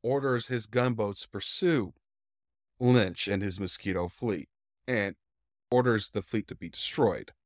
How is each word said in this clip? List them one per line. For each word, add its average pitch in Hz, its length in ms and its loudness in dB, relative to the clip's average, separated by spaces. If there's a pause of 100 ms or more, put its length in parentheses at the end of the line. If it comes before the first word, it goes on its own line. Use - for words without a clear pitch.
orders 131 460 0
his 120 180 -4
gunboats 113 560 0
to - 80 -16
pursue 127 640 0 (840)
Lynch 123 480 4
and 98 160 0
his 95 160 -4
Mosquito 90 500 -2
fleet, 95 420 -6 (360)
and 104 300 -2 (540)
orders 123 400 2
the 104 100 -6
fleet - 280 -4
to - 60 -12
be 85 140 -12
destroyed. - 640 -2 (140)